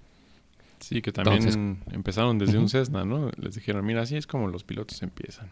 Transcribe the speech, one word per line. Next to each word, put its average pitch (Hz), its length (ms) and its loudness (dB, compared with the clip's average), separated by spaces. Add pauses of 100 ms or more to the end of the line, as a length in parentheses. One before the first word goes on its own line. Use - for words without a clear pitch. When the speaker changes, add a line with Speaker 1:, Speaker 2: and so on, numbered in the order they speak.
(800)
Speaker 1:
Sí, 117 200 -2
que 104 100 -4
también 101 320 4
Speaker 2:
Entonces 104 520 0
Speaker 1:
empezaron 110 440 2
desde 101 200 6
un 143 60 6
Speaker 2:
Ujú. 190 40 4
Speaker 1:
Cessna, 127 380 0
¿no? 131 320 0
Les - 160 -6
dijeron, 104 320 -2
"Mira, 113 160 0
así 127 140 -2
es 147 100 -6
como 127 220 -2
los 90 140 -6
pilotos - 400 -8
empiezan, - 500 -10